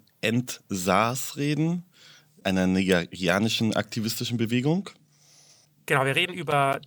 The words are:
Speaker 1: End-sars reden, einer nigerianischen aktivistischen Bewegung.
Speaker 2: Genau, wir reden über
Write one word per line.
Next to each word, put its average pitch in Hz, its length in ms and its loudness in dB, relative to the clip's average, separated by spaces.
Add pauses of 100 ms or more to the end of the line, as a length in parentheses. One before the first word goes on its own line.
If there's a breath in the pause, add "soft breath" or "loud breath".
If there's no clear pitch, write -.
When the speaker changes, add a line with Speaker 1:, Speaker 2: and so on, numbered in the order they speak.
(220)
Speaker 1:
End-sars 110 1160 0
reden, 151 480 -2 (580 soft breath)
einer 92 220 2
nigerianischen 92 1120 2
aktivistischen 113 600 -4
Bewegung. 123 520 0 (960 soft breath)
Speaker 2:
Genau, 139 180 2
wir 135 120 0
reden 180 180 0
über 143 540 0